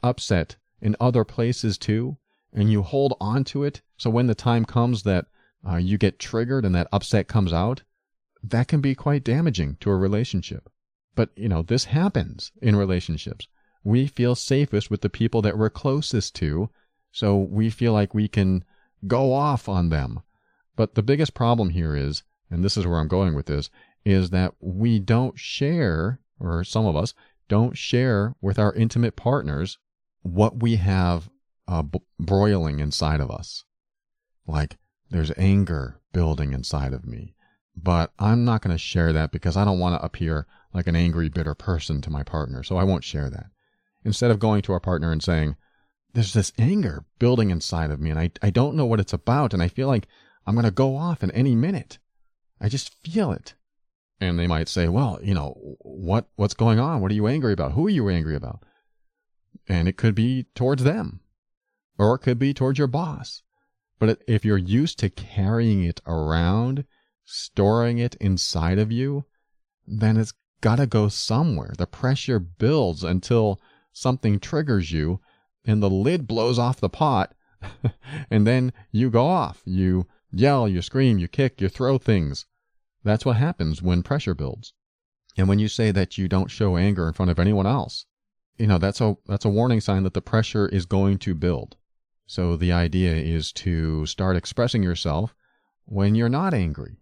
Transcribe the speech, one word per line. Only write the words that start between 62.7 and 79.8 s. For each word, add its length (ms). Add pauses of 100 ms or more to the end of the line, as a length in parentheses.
your 100
boss. 540 (560)
But 100
it, 180
if 180
you're 140
used 400
to 120
carrying 760
it 220
around, 800 (400)
storing 760
it 180
inside 640
of 100
you, 360 (600)
then 300
it's 160 (280)
gotta 260
go 220
somewhere. 680
The 80
pressure 540
builds 640
until 560 (320)
something 480
triggers 500
you, 300 (440)
and 180
the 80
lid 360
blows 320
off 220
the 80
pot, 460 (260)
<laughs> 720
and 160
then 260 (180)
you 200
go 160
off. 380
You 420 (260)